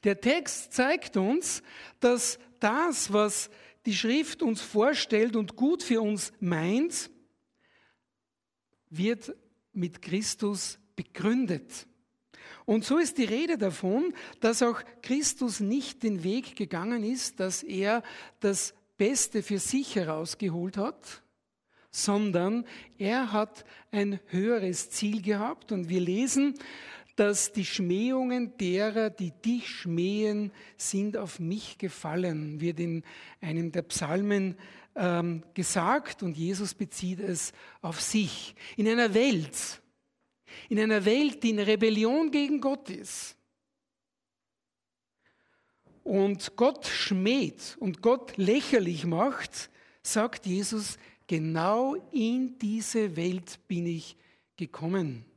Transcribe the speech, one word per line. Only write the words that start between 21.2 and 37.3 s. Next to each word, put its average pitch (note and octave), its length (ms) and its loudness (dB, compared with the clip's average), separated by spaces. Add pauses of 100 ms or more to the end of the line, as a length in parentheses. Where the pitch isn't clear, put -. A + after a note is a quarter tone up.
sondern G3+ 760 2 (320)
er A3 340 0
hat G#3+ 320 -2 (280)
ein G3+ 340 0
höheres F#3+ 640 -2
Ziel G#3 320 -2
gehabt. G#3 500 -2
Und F3+ 160 -4
wir F3+ 140 0
lesen, B3+ 540 2 (640)
dass G3+ 360 2
die G3+ 100 -2
Schmähungen B3 960 0
derer, G#3 520 0
die F#3 220 -6
dich A#3 380 -2
schmähen, G3+ 840 0 (240)
sind G3+ 400 -2
auf G3+ 240 -6
mich F3+ 380 -6
gefallen, D#3 840 -4
wird D#3+ 180 -2
in E3 280 -2 (340)
einem E3 320 -4
der E3+ 120 -2
Psalmen, F#3+ 720 0 (380)
ähm, E3+ 460 0 (120)
gesagt, G3 720 0
und E3+ 120 -4
Jesus F3+ 380 -4
bezieht F#3 480 -6
es F#3 320 -4 (280)